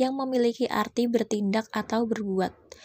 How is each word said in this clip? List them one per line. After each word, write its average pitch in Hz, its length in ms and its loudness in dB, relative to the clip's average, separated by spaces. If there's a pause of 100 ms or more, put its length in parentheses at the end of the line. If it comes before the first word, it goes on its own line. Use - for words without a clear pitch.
yang 262 160 0
memiliki 247 480 0
arti 214 400 0
bertindak 220 640 0
atau 220 320 -2
berbuat. 202 480 -2 (340)